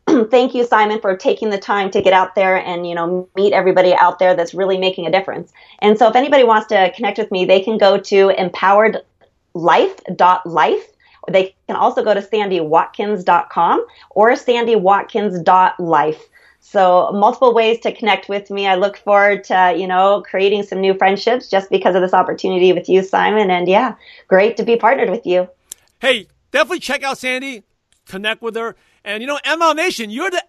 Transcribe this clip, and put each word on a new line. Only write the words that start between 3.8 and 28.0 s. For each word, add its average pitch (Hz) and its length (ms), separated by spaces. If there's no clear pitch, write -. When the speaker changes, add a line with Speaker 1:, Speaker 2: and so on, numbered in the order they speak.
Speaker 1:
out 175 260
there 185 160
that's 170 200
really 190 240
making 185 280
a 165 40
difference. 170 420
And 208 180
so 226 100
if 220 80
anybody 269 280
wants 226 240
to 190 280
connect 208 220
with 208 120
me, 185 140
they 190 160
can 220 160
go 196 220
to 196 320
empowered 196 720
life 175 480
dot 180 300
life. 175 420
They 190 240
can 208 80
also 240 260
go 214 120
to 196 60
sandy 202 380
watkins 180 640
dot 180 260
com 240 380
or 226 240
sandy 233 400
watkins 196 640
dot 185 400
life. 156 420
So 180 540
multiple 233 420
ways 226 260
to 208 120
connect 196 360
with 202 220
me. 196 160
I 190 80
look 196 220
forward 202 480
to, 185 340
you 190 80
know, 190 420
creating 202 360
some 190 160
new 190 140
friendships 202 540
just 196 220
because 190 240
of 185 80
this 185 100
opportunity 185 600
with 175 160
you, 185 160
Simon. 185 480
And 175 160
yeah, 220 260
great 208 300
to 233 80
be 233 120
partnered 233 340
with - 140
you. 180 240
Speaker 2:
Hey, 240 260
definitely 320 300
check 262 240
out 269 140
Sandy. 254 440